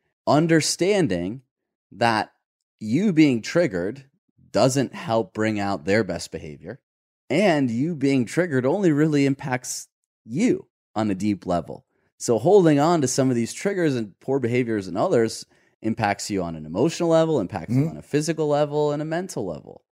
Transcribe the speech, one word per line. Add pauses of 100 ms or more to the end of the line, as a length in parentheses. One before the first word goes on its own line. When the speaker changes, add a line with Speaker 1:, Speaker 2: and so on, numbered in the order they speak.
(260)
Speaker 1:
Understanding (500)
that (480)
you
being
triggered (460)
doesn't
help
bring
out
their
best
behavior. (500)
And
you
being
triggered
only
really
impacts (360)
you (280)
on
a
deep
level. (320)
So
holding
on
to
some
of
these
triggers
and
poor
behaviors
in
others (360)
impacts
you
on
an
emotional
level,
impacts
you
Speaker 2:
Mm-hmm.
Speaker 1:
on
a
physical
level,
and
a
mental
level.